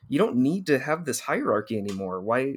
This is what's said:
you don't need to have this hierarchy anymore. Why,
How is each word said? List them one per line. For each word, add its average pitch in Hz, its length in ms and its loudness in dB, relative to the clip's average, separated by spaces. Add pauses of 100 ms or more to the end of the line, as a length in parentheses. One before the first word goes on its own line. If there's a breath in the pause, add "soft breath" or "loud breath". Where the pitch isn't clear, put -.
you 139 100 0
don't 226 180 2
need 170 300 2
to 139 120 4
have 151 280 -2
this 127 140 -2
hierarchy 113 580 0
anymore. 95 420 -4
Why, 127 360 0